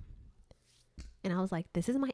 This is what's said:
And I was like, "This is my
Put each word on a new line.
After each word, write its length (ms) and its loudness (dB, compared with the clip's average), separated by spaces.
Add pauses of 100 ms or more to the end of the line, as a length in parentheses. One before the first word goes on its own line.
(1200)
And 100 0
I 80 4
was 120 2
like, 200 -2
"This 160 2
is 80 4
my 180 2